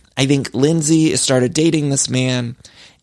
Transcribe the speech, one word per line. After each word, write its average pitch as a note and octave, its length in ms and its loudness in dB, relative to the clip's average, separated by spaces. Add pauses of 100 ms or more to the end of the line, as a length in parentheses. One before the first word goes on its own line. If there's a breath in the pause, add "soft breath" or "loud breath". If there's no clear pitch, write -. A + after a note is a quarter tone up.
(160 loud breath)
I C3+ 100 2
think C#3 280 0
Lindsay D#3 600 2
started B2+ 380 0
dating D#3 360 0
this C#3 180 -2
man. B2+ 460 -4 (480 loud breath)